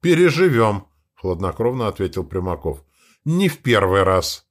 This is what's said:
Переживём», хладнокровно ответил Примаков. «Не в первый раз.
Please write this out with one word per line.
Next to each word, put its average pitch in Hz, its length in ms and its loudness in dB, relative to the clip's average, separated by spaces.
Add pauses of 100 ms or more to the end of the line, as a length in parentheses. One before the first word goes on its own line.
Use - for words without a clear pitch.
Переживём», 156 840 2 (260)
хладнокровно 98 720 -4
ответил 95 360 -4
Примаков. 87 600 -6 (420)
«Не 175 240 0
в 147 100 -10
первый 98 420 2
раз. 92 500 -2